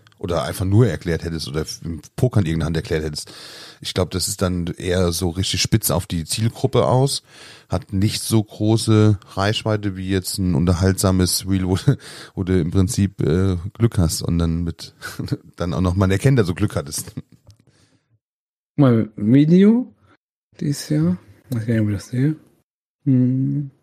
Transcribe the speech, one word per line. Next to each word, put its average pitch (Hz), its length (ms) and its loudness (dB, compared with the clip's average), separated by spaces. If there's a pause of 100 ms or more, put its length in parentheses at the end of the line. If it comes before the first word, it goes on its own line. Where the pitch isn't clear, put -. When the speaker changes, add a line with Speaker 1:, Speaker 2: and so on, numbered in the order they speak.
(240)
Speaker 1:
oder 82 200 -2
einfach 87 220 -6
nur 107 220 6
erklärt 87 380 -4
hättest 82 240 -6
oder 76 120 -4
f-, - 220 -10
im 82 180 -10 (140)
Poker 123 240 2
in 87 60 2
irgendeiner 80 220 -2
Hand 82 100 -2
erklärt 78 260 -2
hättest. 76 280 -8 (500)
Ich - 120 -10
glaub, 92 180 0
das 92 180 -4
ist 101 120 -8
dann 90 260 -2 (100)
eher 90 340 0
so 85 180 -4
richtig 95 320 -4
spitz - 300 0
auf 87 160 -2
die 82 160 -4
Zielgruppe - 640 0
aus, 127 380 2 (440)
hat - 240 -4
nicht 101 300 0
so 113 200 2
große 107 800 2 (140)
Reichweite 104 640 -2
wie 92 120 -8
jetzt 95 280 -2
ein 90 180 0
unterhaltsames 92 920 2
Reel, 92 200 0
wo, 92 100 2 (280)
<laughs> - 300 -20
wo 95 80 -4
du 92 140 2
im 82 140 0
Prinzip, 95 500 0
äh, 92 360 2 (160)
Glück 113 240 0
hast 82 240 0
und 85 180 -2
dann 82 240 0
mit, - 320 -10 (300)
<laughs> - 320 -10
dann 87 160 -4
auch 71 80 -2
noch 90 140 0
mal 95 140 2
erkennt, 127 300 4
dass 90 80 2
du 87 80 -2
Glück 98 220 -2
hattest. 73 360 -8 (1600)
Speaker 2:
Mal 123 400 4
Video 175 760 4 (640)
dieses - 280 -6
Jahr. 160 300 0 (320)
Weiß 113 160 -6
gar 117 80 -2
nicht, 110 100 2
ob 104 60 0
ich 101 60 -2
das - 120 -10
sehe. 139 280 0 (680)
Hm. 135 680 0 (120)